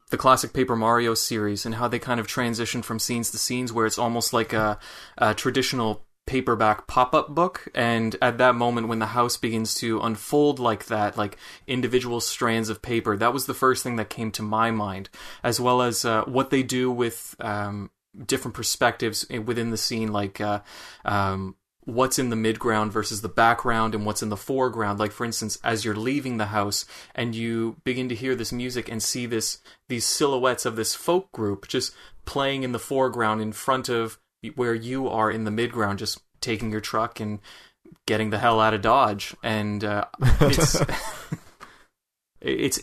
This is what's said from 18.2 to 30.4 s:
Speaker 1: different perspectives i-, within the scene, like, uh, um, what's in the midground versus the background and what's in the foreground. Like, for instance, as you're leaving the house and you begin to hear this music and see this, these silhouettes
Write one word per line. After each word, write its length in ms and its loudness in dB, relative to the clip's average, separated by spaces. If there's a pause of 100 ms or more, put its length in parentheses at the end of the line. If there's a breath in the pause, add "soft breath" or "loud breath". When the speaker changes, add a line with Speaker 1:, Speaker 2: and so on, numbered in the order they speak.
Speaker 1:
different 280 -2
perspectives 800 0
i-, 60 -4
within 320 -2
the 80 -2
scene, 340 -2
like, 280 -2
uh, 200 0 (440 loud breath)
um, 500 0 (300)
what's 340 2
in 120 0
the 60 0
midground 560 2
versus 300 -4
the 60 -6
background 680 4
and 120 -2
what's 160 -2
in 60 -2
the 80 -2
foreground. 640 0
Like, 100 2
for 140 -6
instance, 400 -4
as 200 0
you're 120 -2
leaving 400 -2
the 100 -2
house 380 -2 (300 loud breath)
and 200 -4
you 480 -2
begin 280 -2
to 40 -4
hear 220 -2
this 160 -6
music 360 -6
and 140 -4
see 240 -4
this, 320 -2 (300 soft breath)
these 180 -4
silhouettes 600 2